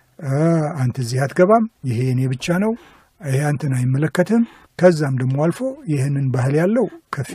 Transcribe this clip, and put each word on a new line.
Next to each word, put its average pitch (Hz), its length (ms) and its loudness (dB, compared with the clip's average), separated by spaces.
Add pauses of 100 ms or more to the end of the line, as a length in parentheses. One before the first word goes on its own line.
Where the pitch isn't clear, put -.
(180)
አ፣ 135 180 -4 (380)
አንተ 127 240 -2
እዚህ 123 220 -4
አትገባም፣ 185 440 4 (200)
ይሄ 117 220 -2
እኔ 127 220 0
ብቻ 135 300 -4
ነው፣ 214 140 0 (480)
ይሄ 135 220 -2
አንተን 147 300 -2
አይመለከትም። 147 720 0 (360)
ከዛም 156 380 4
ደግሞ 131 220 0
አልፎ 165 200 0 (280)
ይህንን 139 420 -2
ባህል 127 260 0
ያለው 196 320 2 (240)
ከፍ - 240 -8